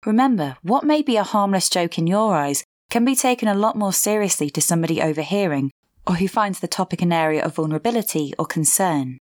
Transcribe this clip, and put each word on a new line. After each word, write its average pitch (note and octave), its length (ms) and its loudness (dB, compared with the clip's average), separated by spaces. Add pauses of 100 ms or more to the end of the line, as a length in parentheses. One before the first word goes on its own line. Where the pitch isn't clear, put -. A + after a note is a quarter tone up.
Remember, G#3+ 560 2
what A3+ 220 0
may D4+ 180 2
be C4+ 140 0
a G#3 80 2
harmless G3 460 0
joke E3+ 280 -2
in E3 80 0
your G3+ 300 2
eyes C#3+ 300 -2 (240)
can A#3 160 2
be C4 100 2
taken B3 320 0
a G3+ 60 2
lot G#3+ 240 0
more G3+ 160 -2
seriously G3+ 560 0
to D#3 120 -2
somebody E3 400 0
overhearing D#3 680 0 (340)
or F3+ 100 0
who F#3 120 0
finds G3+ 320 -2
the F3 80 -8
topic - 340 -4
an F3 120 2
area D#3 300 2
of D#3 120 -4
vulnerability D#3 840 -2
or D#3+ 60 -2
concern. C#3+ 720 0 (120)